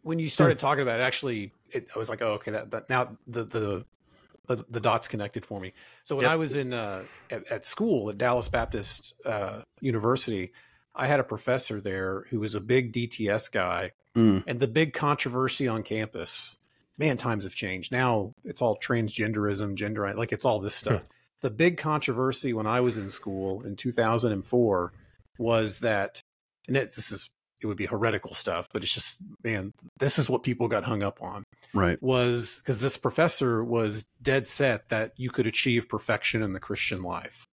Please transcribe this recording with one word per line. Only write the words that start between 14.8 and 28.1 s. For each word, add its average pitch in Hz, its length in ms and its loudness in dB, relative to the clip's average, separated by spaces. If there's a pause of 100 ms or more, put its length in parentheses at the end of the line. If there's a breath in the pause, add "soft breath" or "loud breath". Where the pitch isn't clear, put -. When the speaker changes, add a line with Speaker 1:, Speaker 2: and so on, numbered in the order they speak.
Speaker 1:
controversy 131 760 0
on 110 160 0
campus, - 760 -2 (420)
man, 143 180 2
times 113 280 -2
have 95 100 -10
changed. 92 360 -6
Now 123 420 2 (120)
it's - 180 -6
all 110 140 2
transgenderism, 107 1000 0
gender, 104 400 -2
like, 113 180 -2
it's - 120 -6
all 110 160 4
this 101 140 -2
stuff. 107 280 0
Speaker 3:
Hmm. - 60 -20 (320)
Speaker 1:
The 131 100 -2
big 165 260 2
controversy 131 760 0
when 110 140 -2
I 117 140 2
was 123 160 2
in 98 140 -6
school 95 560 -4
in 101 100 -6
two - 160 -4
thousand 113 400 4
and 98 140 -2
four 101 460 4 (460 soft breath)
was 113 420 2
that, 107 420 0 (460)
and 127 80 0
it, 135 180 -2
this - 160 2
is, - 200 -4 (300)
it 110 60 -6
would 104 100 -4
be 98 100 -4
heretical 107 480 -2